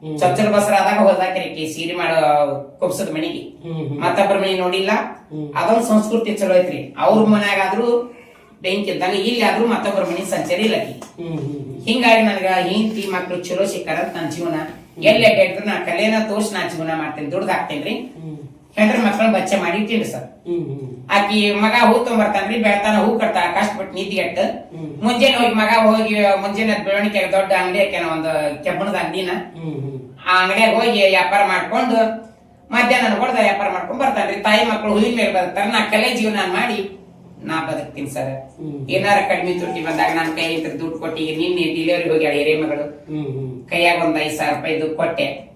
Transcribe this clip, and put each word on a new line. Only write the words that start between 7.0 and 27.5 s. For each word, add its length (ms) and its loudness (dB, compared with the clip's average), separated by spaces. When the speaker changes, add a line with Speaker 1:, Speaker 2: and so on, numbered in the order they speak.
Speaker 2:
ಮನ್ಯಾಗ 420 2
ಆದ್ರೂ 480 0
ಬೆಂಕಿ 280 -2
ಇದ್ದಂಗ, 240 -2
ಇಲ್ಲಿ 260 0
ಆದ್ರೂ 260 2
ಮತ್ತೊಬ್ಬರ 360 0
ಮನಿ 280 -4
ಸಂಚಾರ 300 -2
ಇಲ್ಲ 140 2
ಆಕಿ. 480 -6
Speaker 1:
ಹ್ಮ್, 160 -8
ಹ್ಮ್, 0 -
ಹ್ಮ್. 460 -10
Speaker 2:
ಹಿಂಗಾಗಿ 380 4
ನನಗ 240 0
ಹೆಂಡತಿ 640 0
ಮಕ್ಳು 340 -6
ಚಲೋ 220 -2
ಸಿಕ್ಕಾರ 300 -4
ಅಂತ 200 -4
ನನ್ 140 -6
ಜೀವನ. 240 -4
Speaker 1:
ಹ್ಮ್. 500 -10
Speaker 2:
ಎಲ್ಲೇ 240 6
ಕೇಳಿದ್ರು 380 2
ನಾ 180 -2
ಕಲೆನ 300 0
ತೋರ್ಸಿ 260 -4
ನಾ 140 -4
ಜೀವನ 260 -6
ಮಾಡ್ತೇನೆ, 360 -6
ದುಡ್ದು 220 -2
ಹಾಕ್ತೇನ್ರಿ. 420 -4
Speaker 1:
ಹ್ಮ್. 420 -12
Speaker 2:
ಹೆಂಡ್ರ 200 4
ಮಕ್ಳನ್ನ 380 2
ಬಚ್ಚೆ 220 0
ಮಾಡಿ 220 0
ಇಟ್ಟೀನಿ 260 0
ಸರ್. 440 -12
Speaker 1:
ಹ್ಮ್, 160 -2
ಹ್ಮ್. 320 -10
Speaker 2:
ಆಕಿ 440 2
ಮಗ 180 2
ಹೂ 320 6
ತೊಂಬರ್ತಾನ್ರಿ, 540 0
ಬೆಳತಾನ 380 2
ಹೂ 220 2
ಕಟ್ತಾರ, 260 0
ಕಷ್ಟಪಟ್ಟು 400 -2
ನಿದ್ಗೆಟ್ಟು. 480 -2
Speaker 1:
ಹ್ಮ್. 260 -10
Speaker 2:
ಮುಂಜಾನೆ 340 4
ಹೋಗಿ 180 2
ಮಗ 140 2
ಹೋಗಿ 460 4
ಮುಂಜಾನೆ 720 2
ಬೆಳವಣಿಗೆ 480 0
ದೊಡ್ಡ 200 2